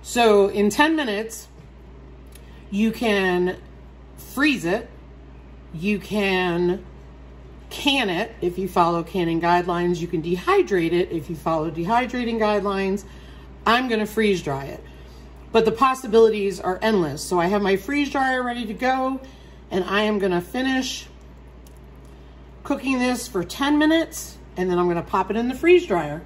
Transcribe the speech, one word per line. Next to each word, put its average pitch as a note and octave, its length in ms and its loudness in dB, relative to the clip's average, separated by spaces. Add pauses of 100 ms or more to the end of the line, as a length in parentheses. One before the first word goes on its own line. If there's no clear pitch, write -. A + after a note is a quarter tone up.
So G#3 460 4
in G#3 200 2
ten D4+ 260 4
minutes, A3 520 -4 (1200)
you G#3+ 220 2
can F#3 640 2 (600)
freeze B3+ 480 0
it, G3 220 0 (880)
you G3 240 -2
can F#3 880 0 (880)
can C4+ 380 0
it F#3 320 -2
if F3+ 160 -2
you F#3+ 100 -4
follow E3+ 340 2
canning E3 400 -2
guidelines, F3 580 2
you E3+ 80 -4
can E3+ 140 -4
dehydrate F3+ 680 2
it F3 200 2
if E3 180 -6
you E3+ 60 -6
follow E3 360 -2
dehydrating A#3 640 -2
guidelines. G3+ 680 0 (600)
I'm A#3+ 220 2
gonna A3 180 0
freeze G#3 360 0
dry C#3 240 -6
it, - 180 -14 (680)
but A3+ 100 4
the A3 80 2
possibilities A3 880 2
are F#3 220 -2
endless. F3 420 0
So F#3 160 0
I E3+ 60 2
have G3+ 160 2
my G3 160 2
freeze C#4 320 -2
dryer C4 340 0
ready A#3+ 220 -6
to G#3+ 80 -8
go, C4 480 0 (500)
and F#3 140 0
I G3+ 160 0
am G#3+ 180 0
gonna F#3 220 0
finish C4 680 -4 (1600)
cooking C4+ 360 -2
this B3 280 0
for F3+ 160 -4
ten C#4 340 0
minutes, D#4 600 2 (200)
and F#3 120 0
then F3 80 2
I'm F3 120 4
gonna E3+ 120 0
pop F#3 300 -2
it G3+ 60 0
in A#3+ 100 0
the B3+ 80 -4
freeze F4 300 6
dryer. D#3+ 400 -2